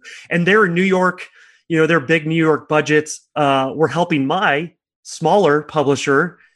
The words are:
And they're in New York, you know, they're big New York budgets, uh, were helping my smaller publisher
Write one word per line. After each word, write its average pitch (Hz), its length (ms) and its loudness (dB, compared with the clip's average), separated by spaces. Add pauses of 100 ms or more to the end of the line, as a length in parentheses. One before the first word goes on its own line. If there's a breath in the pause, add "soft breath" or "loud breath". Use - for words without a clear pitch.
(280 loud breath)
And 170 160 -2
they're 208 200 4
in 170 100 -2
New 175 80 0
York, 185 460 0 (400 soft breath)
you 165 100 -2
know, 160 80 4
they're 160 140 2
big 151 260 -2
New 160 80 -4
York 156 340 0
budgets, 151 680 -2
uh, 139 400 0
were 151 120 0
helping 143 380 -2
my 165 460 -2 (320)
smaller 156 580 2
publisher 143 760 0 (180 soft breath)